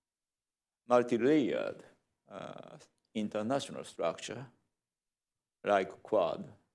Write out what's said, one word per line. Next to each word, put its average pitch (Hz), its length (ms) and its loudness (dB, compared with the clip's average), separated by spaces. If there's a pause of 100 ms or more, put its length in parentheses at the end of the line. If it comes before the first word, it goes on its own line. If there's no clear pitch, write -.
(880)
multi-layered, 120 960 2 (480)
uh, - 460 -14 (380)
international 107 680 -4
structure, 104 640 -6 (1200)
like 95 400 0
Quad, - 480 0 (240)